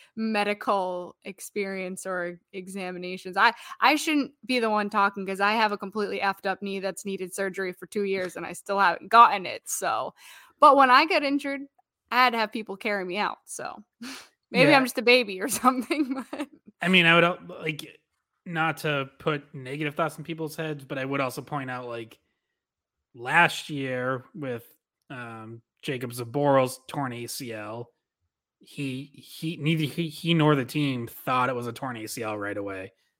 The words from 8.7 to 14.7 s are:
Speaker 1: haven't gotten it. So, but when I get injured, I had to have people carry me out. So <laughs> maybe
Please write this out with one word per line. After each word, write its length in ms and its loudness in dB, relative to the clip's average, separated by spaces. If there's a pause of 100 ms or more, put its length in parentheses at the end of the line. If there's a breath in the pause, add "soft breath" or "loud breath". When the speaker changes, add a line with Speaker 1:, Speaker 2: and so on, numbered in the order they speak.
Speaker 1:
haven't 300 2
gotten 380 8
it. 180 -8
So, 480 -4 (480 loud breath)
but 160 10
when 140 8
I 160 10
get 160 2
injured, 400 -2 (480)
I 60 -2
had 180 6
to 40 -2
have 140 -2
people 240 -8
carry 300 -2
me 100 -6
out. 300 -2
So 360 -12 (200)
<laughs> 480 -18
maybe 220 6